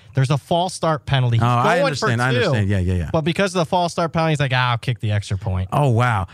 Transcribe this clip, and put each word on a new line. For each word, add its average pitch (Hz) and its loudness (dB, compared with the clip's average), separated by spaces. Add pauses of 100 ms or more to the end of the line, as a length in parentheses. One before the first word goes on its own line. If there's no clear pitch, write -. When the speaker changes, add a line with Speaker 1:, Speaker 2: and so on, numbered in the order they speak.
(140)
Speaker 1:
There's 135 2
a 147 2
false 175 -2
start 160 -2
penalty. 123 2
He's 110 2
Speaker 2:
Oh, 117 2
I 123 2
Speaker 1:
going 277 2
Speaker 2:
understand, 123 0
Speaker 1:
for 123 2
Speaker 2:
I - 0
Speaker 1:
two. 127 0
Speaker 2:
understand. 131 0
Yeah, 101 0
yeah, 90 0
yeah. 82 -4
Speaker 1:
But 160 0
because 175 -2
of - 2
the 165 0
false 175 0
start 170 -4
penalty, 160 0
he's 147 0
like, 135 0
"Ah, 127 2
I'll 120 -2
kick - -4
the 107 -2
extra 101 -2
point." 92 -4
Speaker 2:
Oh, 147 2
wow. 113 2